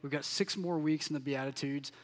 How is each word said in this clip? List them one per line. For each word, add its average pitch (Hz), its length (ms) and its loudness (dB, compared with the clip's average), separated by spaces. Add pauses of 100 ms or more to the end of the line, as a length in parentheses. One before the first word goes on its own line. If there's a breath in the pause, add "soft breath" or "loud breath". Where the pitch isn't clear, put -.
We've 139 100 -4
got 147 120 0
six - 320 0
more 175 220 0
weeks 156 300 2
in 156 60 0
the 147 60 0
Beatitudes. 139 720 -2 (120)